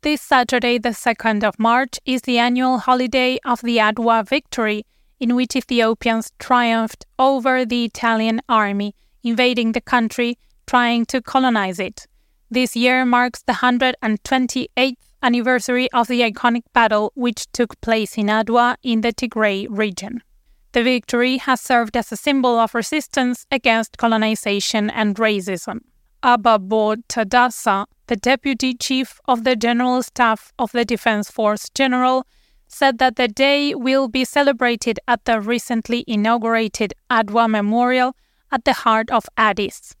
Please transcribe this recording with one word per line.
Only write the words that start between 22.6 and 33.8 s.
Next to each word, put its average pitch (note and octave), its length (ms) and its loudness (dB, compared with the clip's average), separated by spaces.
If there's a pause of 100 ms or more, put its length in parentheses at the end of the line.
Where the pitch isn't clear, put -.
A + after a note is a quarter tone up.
resistance B3 760 -2
against A3+ 480 0
colonization G#3+ 920 0
and G#3+ 280 -2
racism. G3+ 640 -2 (420)
Ababo G#3+ 720 2 (100)
Tadasa, A3+ 760 0 (220)
the A#3+ 100 -2
deputy B3+ 560 0
chief C4 560 -4
of A#3 160 0
the B3+ 120 2
General A#3+ 460 0
Staff - 560 -2
of B3 140 -4
the A#3+ 140 0
Defense G#3+ 440 -2
Force G#3+ 440 -2
General, B3+ 520 0 (400)
said C4+ 300 0
that B3+ 200 0
the B3 120 0
day C#4+ 460 0
will C4 340 0